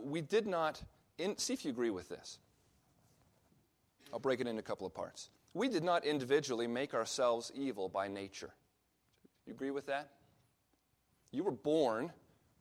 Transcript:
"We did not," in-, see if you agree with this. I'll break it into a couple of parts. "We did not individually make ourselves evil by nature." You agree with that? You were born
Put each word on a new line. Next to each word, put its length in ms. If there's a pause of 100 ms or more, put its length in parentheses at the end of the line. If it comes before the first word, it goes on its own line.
"We 180
did 260
not," 360 (340)
in-, 220
see 140
if 120
you 60
agree 200
with 180
this. 300 (1700)
I'll 60
break 220
it 80
into 120
a 20
couple 240
of 80
parts. 360 (220)
"We 160
did 160
not 200
individually 600
make 280
ourselves 600
evil 340
by 200
nature." 440 (920)
You 60
agree 180
with 160
that? 240 (1200)
You 140
were 80
born 600 (480)